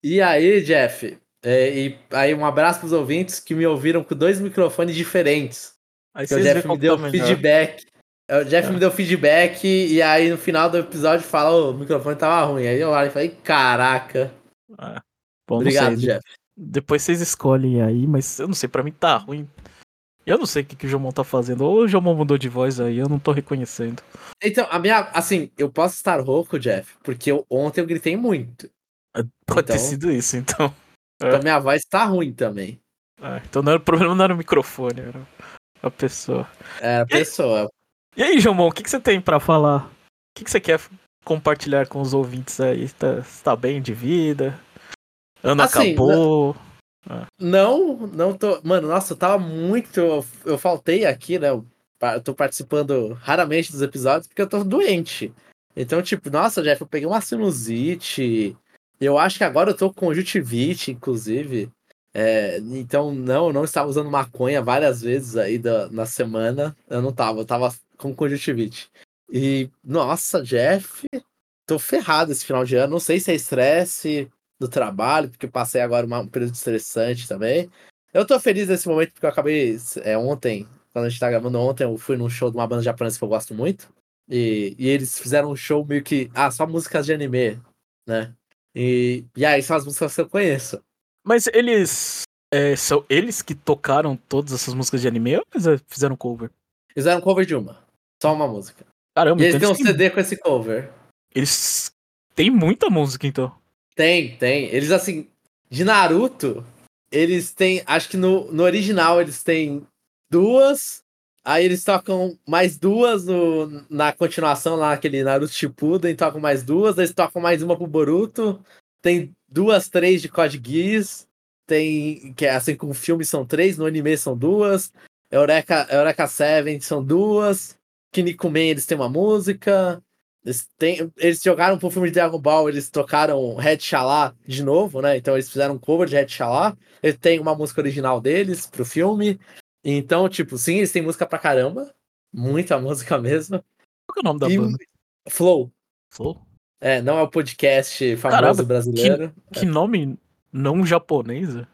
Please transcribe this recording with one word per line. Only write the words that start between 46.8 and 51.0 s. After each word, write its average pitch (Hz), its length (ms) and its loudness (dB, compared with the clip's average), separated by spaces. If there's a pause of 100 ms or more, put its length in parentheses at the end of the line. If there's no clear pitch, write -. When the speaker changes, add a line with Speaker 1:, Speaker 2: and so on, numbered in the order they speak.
Speaker 2:
É. - 40 -16 (140)
Speaker 1:
não, 233 560 4 (100)
não 175 260 -2
tô. 190 300 -2
Mano, 160 240 0
nossa, 175 260 -2
eu - 40 -6
tava 190 220 2
muito. 175 600 -2
Eu, 156 260 0 (200)
eu 156 120 0
faltei 180 480 0